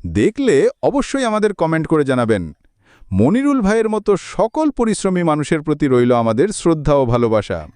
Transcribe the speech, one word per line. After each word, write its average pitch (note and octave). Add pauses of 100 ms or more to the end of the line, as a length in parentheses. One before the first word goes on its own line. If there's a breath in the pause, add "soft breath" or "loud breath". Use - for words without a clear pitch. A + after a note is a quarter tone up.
দেখলে E3 (140)
অবশ্যই B3+
আমাদের G#3+
কমেন্ট D#3+
করে D#3
জানাবেন। A2+ (580 soft breath)
মনিরুল C4
ভাইয়ের A3
মতো G#3
সকল D4+
পরিশ্রমী F#3+
মানুষের D3+
প্রতি D3+
রইল B2
আমাদের A#2
শ্রদ্ধা D3+
ও C#3
ভালোবাসা। A2